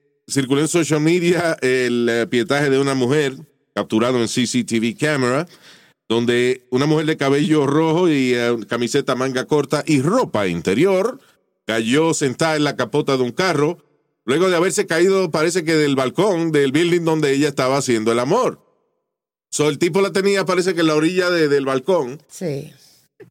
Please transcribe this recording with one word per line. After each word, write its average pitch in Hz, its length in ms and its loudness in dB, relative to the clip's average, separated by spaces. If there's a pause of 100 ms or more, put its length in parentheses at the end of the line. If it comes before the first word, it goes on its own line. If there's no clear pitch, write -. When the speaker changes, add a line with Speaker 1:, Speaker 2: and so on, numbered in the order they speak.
(280)
Speaker 1:
circuló 139 340 -2
en 160 60 0
social 156 320 0
media 170 640 0
el, 123 480 0
eh, 117 180 0
pietaje 139 420 0
de 135 100 2
una 139 140 0
mujer 135 420 0 (380)
capturado 117 460 0
en 113 80 0
C 123 200 0
C 123 180 -2
T 113 140 -2
V 110 180 -2
camera, 143 500 -2 (600)
donde 120 640 0
una 127 140 0
mujer 156 200 2
de 156 120 -2
cabello 147 500 2
rojo 160 420 2
y, 131 240 2
eh, 120 220 0 (140)
camiseta 123 460 -2
manga 131 300 -4
corta 147 400 0
y 147 160 2
ropa 156 460 0
interior 165 720 0 (460)
cayó 120 480 0
sentada 156 420 -2
en 147 80 0
la 139 140 -2
capota 135 400 -2
de 127 60 0
un 120 100 -4
carro 170 500 -2 (400)
luego 165 260 0
de 180 60 0
haberse 180 320 -2
caído, 185 440 2
parece 165 340 -2
que 160 100 0
del 143 220 2
balcón 165 560 0
del 139 180 2
building 170 320 2
donde 156 300 0
ella 147 160 2
estaba 139 280 0
haciendo 113 360 0
el 120 60 2
amor. 175 440 0 (880)
So, 147 160 0
el 151 120 -2
tipo 175 220 2
la 196 120 0
tenía, 196 320 0
parece 180 280 0
que 165 80 -2
en 160 60 2
la 156 80 2
orilla 180 340 2
de, 165 200 2
del 143 160 0
balcón. 139 640 -2
Speaker 2:
Sí. 147 420 -10 (600)